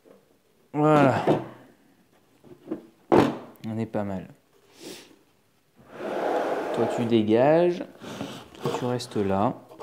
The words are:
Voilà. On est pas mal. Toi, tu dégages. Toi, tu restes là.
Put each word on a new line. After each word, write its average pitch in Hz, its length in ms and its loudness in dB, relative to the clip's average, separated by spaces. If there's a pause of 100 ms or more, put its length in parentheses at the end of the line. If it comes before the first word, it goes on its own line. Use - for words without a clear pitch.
(720)
Voilà. 147 500 4 (2500)
On 110 100 -6
est 113 80 -2
pas 107 180 -6
mal. 95 240 -8 (2500)
Toi, 117 200 0
tu 123 100 -2
dégages. 127 800 4 (760)
Toi, - 180 -6
tu 127 60 -6
restes 123 320 -4
là. 101 360 0 (300)